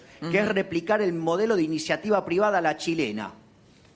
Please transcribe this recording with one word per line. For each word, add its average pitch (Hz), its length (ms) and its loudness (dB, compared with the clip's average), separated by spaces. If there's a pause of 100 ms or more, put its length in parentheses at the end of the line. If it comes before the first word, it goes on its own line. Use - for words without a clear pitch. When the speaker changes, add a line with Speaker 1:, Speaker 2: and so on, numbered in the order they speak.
(320)
Speaker 1:
que 185 80 2
es 214 60 2
Speaker 2:
Ujú. 214 80 0
Speaker 1:
replicar 190 480 0
el 185 120 0
modelo 170 420 0
de 170 80 2
iniciativa 165 600 0
privada 190 360 2
a - 20 2
la 156 160 0
chilena. 110 560 -4 (640)